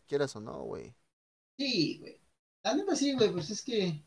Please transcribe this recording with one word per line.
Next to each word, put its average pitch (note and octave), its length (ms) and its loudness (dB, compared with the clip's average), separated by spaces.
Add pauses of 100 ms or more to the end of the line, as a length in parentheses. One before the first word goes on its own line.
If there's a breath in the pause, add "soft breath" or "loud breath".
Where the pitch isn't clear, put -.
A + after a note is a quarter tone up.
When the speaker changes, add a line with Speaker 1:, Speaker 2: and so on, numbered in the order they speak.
Speaker 1:
quieras C#3+ 280 0
o G#2+ 60 -12
no, A#2+ 220 -10
güey. - 300 -8 (640)
Speaker 2:
Sí, A3+ 420 0
güey. - 200 -18 (440)
La A3 120 2
neta F#4+ 200 2
sí, C#4 180 2
güey, A3 180 6
pues E3+ 180 -4
es G#3 120 -6
que F#3 460 0